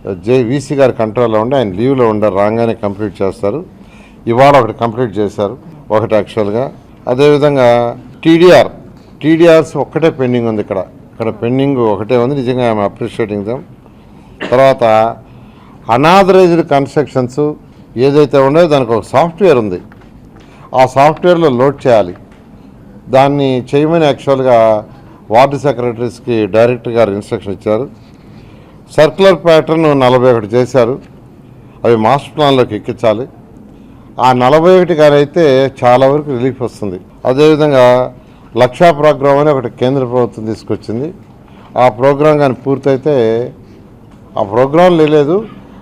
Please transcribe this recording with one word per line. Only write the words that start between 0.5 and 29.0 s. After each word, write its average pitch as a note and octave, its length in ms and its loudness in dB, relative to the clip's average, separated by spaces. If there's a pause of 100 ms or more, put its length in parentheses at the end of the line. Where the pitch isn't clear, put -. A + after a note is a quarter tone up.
గారి C3 180 2
కంట్రోల్లో A2 480 -2
ఉండి B2+ 160 -2
ఆయన A2 160 -2
లీవ్లో B2 360 0
ఉండారు, G#2 260 -2
రాగానే A2+ 400 -2
కంప్లీట్ G2+ 480 -8
చేస్తారు. G#2 420 -6 (640)
ఇవాళ C3+ 320 4
ఒకటి A2 140 0
కంప్లీట్ A2+ 460 -6
చేశారు, G#2 380 -4 (340)
ఒకటి A2 240 0
యాక్చువల్గా. G#2+ 580 -4 (360)
అదేవిధంగా B2+ 920 2 (260)
టీడీఆర్, E3 440 4 (540)
టీడీఆర్స్ D#3+ 540 2
ఒక్కటే D3+ 340 -2
పెండింగ్ B2 380 -2
ఉంది G#2+ 140 -4
ఇక్కడ, G2 160 -8 (340)
ఇక్కడ A2 160 -8 (140)
పెండింగ్ C3 340 -2
ఒకటే A2 400 -2
ఉంది. B2 180 -2
నిజంగా B2 400 -4
I - 20 -4
am G#2 120 -2
appreciating G#2 600 -8
them. C3 120 -8 (920)
తర్వాత C3 340 2 (1040)
అనాథరైజ్డ్ E3+ 800 2
కన్‌స్ట్రక్షన్స్ C#3 840 -2 (440)
ఏదైతే C#3 420 2
ఉన్నాయో D3+ 300 2
దానికి C3 240 0
ఒక G#2+ 120 -2
సాఫ్ట్‌వేర్ E3 540 0
ఉంది, G#2+ 220 -4 (1040)
ఆ B2+ 40 4
సాఫ్ట్‌వేర్లో D#3+ 640 2
లోడ్ C3+ 380 -2
చేయాలి. G2+ 280 2 (960)
దాన్ని C3+ 560 0 (100)
చేయమని D#3+ 300 0
యాక్చువల్గా B2 840 0 (420)
వార్డు C#3 260 2
సెక్రటరీస్కి A#2+ 880 -4
డైరెక్టర్ A#2+ 460 0
గారు A2 200 0
ఇన్‌స్ట్రక్షన్ G2+ 400 -8
ఇచ్చారు. A2 360 -4 (1080)
సర్క్యులర్ D#3+ 480 2